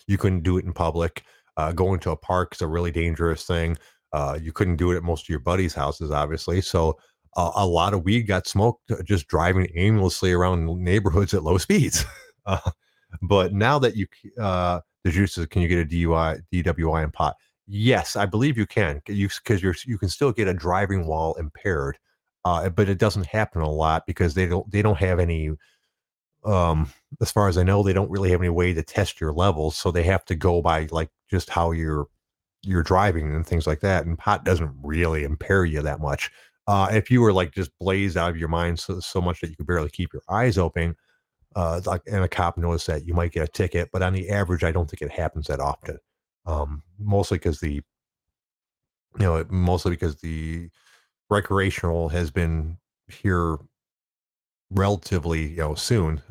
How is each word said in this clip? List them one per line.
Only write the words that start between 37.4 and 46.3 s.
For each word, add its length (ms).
just 280
blazed 380
out 120
of 80
your 120
mind 300
so, 200
so 220
much 200
that 80
you 60
could 120
barely 220
keep 240
your 160
eyes 280
open, 380
uh, 300
like, 200
and 180
a 40
cop 300
noticed 300
that, 200
you 80
might 160
get 120
a 80
ticket, 400
but 120
on 100
the 160
average, 340
I 80
don't 180
think 120
it 100
happens 360
that 120
often. 380